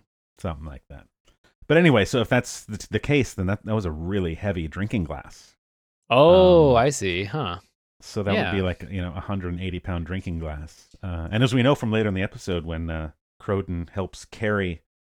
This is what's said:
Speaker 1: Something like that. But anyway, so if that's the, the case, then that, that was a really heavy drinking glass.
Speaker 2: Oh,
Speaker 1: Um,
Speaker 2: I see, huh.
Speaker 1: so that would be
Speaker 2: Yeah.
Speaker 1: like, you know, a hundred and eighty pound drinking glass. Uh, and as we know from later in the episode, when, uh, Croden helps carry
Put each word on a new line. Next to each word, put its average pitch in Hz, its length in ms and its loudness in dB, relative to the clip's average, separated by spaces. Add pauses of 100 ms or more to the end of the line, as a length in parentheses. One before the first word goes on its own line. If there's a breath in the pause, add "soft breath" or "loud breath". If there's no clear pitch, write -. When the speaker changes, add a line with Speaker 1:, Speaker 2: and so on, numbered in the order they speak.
(400)
Speaker 1:
Something 78 260 -8
like 69 240 -16
that. - 180 -20 (600)
But 151 100 4
anyway, 135 280 6
so 123 160 0
if - 80 -2
that's - 360 -2
the, 104 260 -12
the 107 80 0
case, 143 340 0
then 92 140 -4
that, 101 180 -4
that 110 100 -4
was 104 100 -2
a 82 60 -4
really 85 440 -4
heavy 90 320 -4
drinking 98 380 -4
glass. - 500 -14 (540)
Speaker 2:
Oh, 165 640 8
Speaker 1:
Um, 120 60 6
Speaker 2:
I 127 120 4
see, 95 340 -2
huh. 101 340 -6 (440)
Speaker 1:
so - 220 -8
that 101 100 0
would 107 180 0
be 101 60 -2
Speaker 2:
Yeah. 95 60 0
Speaker 1:
like, 90 260 -4
you 95 120 -6
know, 87 140 -6
a 90 60 -8
hundred 90 320 -6
and 87 80 -8
eighty 90 180 -6
pound 85 260 -6
drinking 87 340 -6
glass. 76 640 -12
Uh, 85 280 -6
and 110 120 2
as 123 120 4
we 123 80 4
know 131 120 6
from 110 160 -2
later 110 180 2
in 95 60 0
the 92 60 -2
episode, 95 440 -4
when, 82 240 -6
uh, 78 220 -6 (280)
Croden 90 540 -4
helps - 320 -8
carry 101 560 -4 (220)